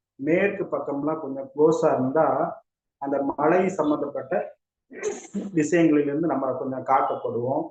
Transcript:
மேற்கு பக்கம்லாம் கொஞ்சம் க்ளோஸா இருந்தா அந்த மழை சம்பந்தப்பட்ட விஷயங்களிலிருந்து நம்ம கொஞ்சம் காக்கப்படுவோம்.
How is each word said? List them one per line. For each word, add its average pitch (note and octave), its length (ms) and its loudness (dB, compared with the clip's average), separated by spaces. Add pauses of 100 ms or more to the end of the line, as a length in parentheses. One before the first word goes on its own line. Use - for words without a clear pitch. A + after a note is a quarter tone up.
(200)
மேற்கு E3+ 440 0
பக்கம்லாம் D3 560 -4
கொஞ்சம் C3+ 280 -10
க்ளோஸா D#3+ 440 4
இருந்தா C3+ 320 2 (800)
அந்த C#3 140 -2 (100)
மழை E3 420 2
சம்பந்தப்பட்ட - 640 -2 (1200)
விஷயங்களிலிருந்து D3+ 800 2
நம்ம C3 200 -2
கொஞ்சம் C3 340 -6
காக்கப்படுவோம். C3+ 840 2